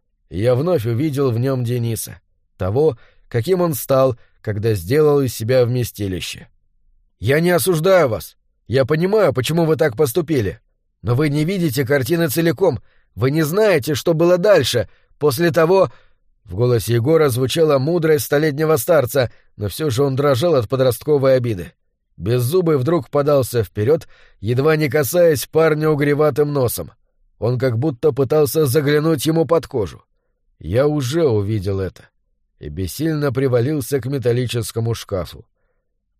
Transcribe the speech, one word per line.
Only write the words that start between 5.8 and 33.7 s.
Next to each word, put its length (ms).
«Я 160
не 120
осуждаю 580
вас. 260
Я 160
понимаю, 480
почему 320
вы 140
так 180
поступили. 640
Но 140
вы 140
не 160
видите 400
картины 420
целиком. 540
Вы 160
не 120
знаете, 520
что 180
было 240
дальше, 520
после 300
того». 400
В 100
голосе 420
Егора 340
звучала 480
мудрость 480
столетнего 500
старца, 560
но 140
всё 200
же 140
он 140
дрожал 380
от 120
подростковой 720
обиды. 340
Беззубый 600
вдруг 320
подался 540
вперёд, 420
едва 340
не 140
касаясь 560
парня 440
угреватым 640
носом. 400
Он 180
как 220
будто 320
пытался 540
заглянуть 600
ему 200
под 200
кожу. 380
Я 280
уже 380
увидел 540
это 300
и 80
бессильно 640
привалился 720